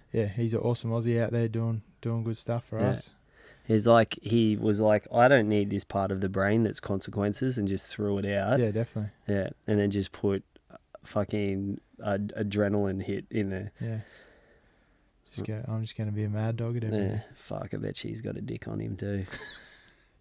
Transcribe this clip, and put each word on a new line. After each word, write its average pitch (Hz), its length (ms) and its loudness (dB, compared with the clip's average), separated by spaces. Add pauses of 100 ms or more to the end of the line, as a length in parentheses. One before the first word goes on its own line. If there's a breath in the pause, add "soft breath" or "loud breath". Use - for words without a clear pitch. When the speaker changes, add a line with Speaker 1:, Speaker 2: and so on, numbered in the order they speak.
(120 soft breath)
Speaker 1:
yeah, 110 140 2
he's 110 280 -2
an 113 60 0
awesome 117 300 -2
Aussie 117 300 0
out 110 120 0
there 117 160 0
doing, 113 340 -2 (180)
doing 117 240 -2
good 113 120 -4
stuff 117 300 -4
for 110 120 -8
Speaker 2:
Yeah. 127 120 2
Speaker 1:
us. 123 200 -4 (540 soft breath)
Speaker 2:
He's 110 220 4
like, 117 360 6
he 110 340 4
was 107 240 2
like, 107 340 4
"I 120 140 8
don't 120 200 6
need 104 220 2
this 101 140 -2
part 98 260 -2
of 95 100 -2
the 98 80 0
brain 98 360 4
that's 101 160 0
consequences," 104 800 -2
and 101 100 0
just 98 260 -2
threw 101 240 0
it 98 80 -2
out. 101 320 2
Speaker 1:
Yeah, 113 140 2
definitely. 110 400 -4 (160)
Speaker 2:
Yeah, 98 220 0 (180)
and 107 100 4
then 101 140 4
just 98 180 0
put 98 320 -2 (600)
fucking 98 760 -2 (240)
ad-, 101 320 -2
adrenaline 101 680 0
hit 101 260 -6
in 104 200 0
there. 98 200 -6 (100)
Speaker 1:
Yeah. 113 180 -4 (1300 soft breath)
Just - 140 -8
go, - 220 -6
"I'm 110 140 -4
just 110 140 -8
gonna 107 140 -4
be 104 140 -2
a 104 40 -2
mad 110 280 -2
dog 117 200 -4
at 120 80 -4
everything." 107 260 0
Speaker 2:
Yeah, 104 100 -2 (160)
fuck, - 360 -8
I - 40 -6
bet 104 200 -6
she's 110 240 -8
got - 160 -6
a - 40 -8
dick 113 260 -8
on 107 140 -6
him 107 160 -6
too. 101 340 -4
<laughs> - 60 -12 (840 loud breath)